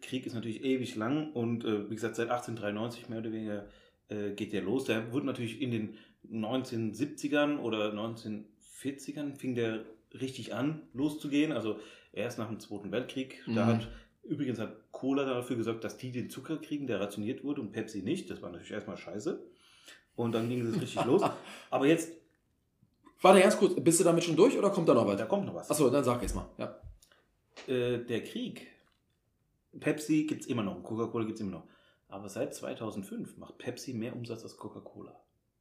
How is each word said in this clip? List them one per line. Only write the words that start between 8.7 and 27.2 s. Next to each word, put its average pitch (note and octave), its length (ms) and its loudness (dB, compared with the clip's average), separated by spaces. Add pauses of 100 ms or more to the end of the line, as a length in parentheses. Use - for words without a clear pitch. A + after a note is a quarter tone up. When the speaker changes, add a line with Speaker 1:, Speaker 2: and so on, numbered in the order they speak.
Speaker 1:
fing B2+ 220 -4
der A2+ 280 0 (360)
richtig B2 340 -6
an, D3 280 -2 (120)
loszugehen. D3 580 0
Also G#2+ 280 -2 (320)
erst A#2 260 -4
nach A2 100 -4
dem G#2+ 120 -8
Zweiten G2+ 320 -10
Weltkrieg. B2+ 540 -4
Da A2+ 180 2
Speaker 2:
Mhm. A2+ 40 6
Speaker 1:
hat, A2+ 200 2 (340)
übrigens B2+ 380 -2
hat - 160 -6 (160)
Cola C#3 320 0
dafür B2 320 -2
gesorgt, A2+ 280 -2
dass G2+ 140 -6
die B2+ 140 -8
den A2 180 -4
Zucker - 280 -6
kriegen, C#3+ 280 -6
der G#2 140 0
rationiert G#2 440 -4
wurde C#3 160 -2
und G#2 120 -6
Pepsi G#2+ 300 -6
nicht. D#3 280 -2
Das F2 120 -8
war F#2 80 -10
natürlich F2 200 -14
erstmal G2+ 260 -8
scheiße. A2 480 -6 (720)
Und A#2 180 0
dann A#2 160 0
ging B2 160 0
es A2+ 160 0
richtig - 240 -2
los. D#3 180 6 (240)
Speaker 2:
<laughs> - 240 -16
Speaker 1:
Aber C3 160 4
jetzt E3 260 4 (1120)
Speaker 2:
Warte, F#3+ 180 12
ganz G#3 160 8
kurz. - 260 6
Bist E3 180 8
du F#3 40 6
damit E3+ 200 6
schon D#3+ 120 2
durch B3 200 8
oder G3 140 4
kommt E3 180 4
da C#3+ 60 10
noch A2+ 120 8
was? G2+ 100 4
Speaker 1:
Da A2+ 80 -2
kommt G3 220 0
noch - 80 -6
was. - 160 -10
Speaker 2:
Achso, C#3+ 200 8
dann C#3 140 4
sag A#2+ 180 4
erst - 140 -2
mal. F2+ 120 -6 (100)
Ja. - 180 -6 (920)